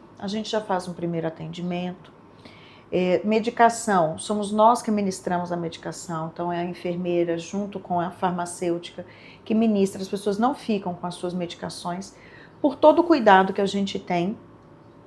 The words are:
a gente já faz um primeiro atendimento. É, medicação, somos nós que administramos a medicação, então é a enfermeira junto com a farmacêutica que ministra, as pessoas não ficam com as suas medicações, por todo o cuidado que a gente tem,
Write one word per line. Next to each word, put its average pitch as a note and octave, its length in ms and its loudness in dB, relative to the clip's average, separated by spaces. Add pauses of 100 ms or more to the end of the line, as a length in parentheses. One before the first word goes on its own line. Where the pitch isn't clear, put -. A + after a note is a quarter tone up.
(180)
a G3+ 100 -8
gente G#3 220 -6
já G#3+ 120 0
faz F#3 260 -2
um F3 60 -8
primeiro E3 340 -4
atendimento. F3 840 -8 (800)
É, F3+ 320 2
medicação, G#3+ 960 2
somos G#3 340 -4
nós A3 300 6
que - 80 -4
administramos F#3+ 640 -2
a F3 60 -2
medicação, E3 760 -8
então F3 180 -4
é F3 80 -4
a F3 60 -2
enfermeira F3 720 -2
junto G3 420 -8
com F3 200 -2
a E3+ 100 -2
farmacêutica F3 960 -4 (400)
que - 80 -2
ministra, G#3 480 2
as F#3+ 60 -6
pessoas G3+ 320 -2
não B3+ 160 2
ficam G3 400 -4
com - 100 -12
as F3 100 -6
suas F3 180 -6
medicações, F3+ 840 -8 (460)
por C#4 140 2
todo D#4 240 8
o E4 40 4
cuidado G3+ 500 6
que G3+ 80 -2
a G3+ 40 2
gente G3 340 -4
tem, F3+ 360 -2 (720)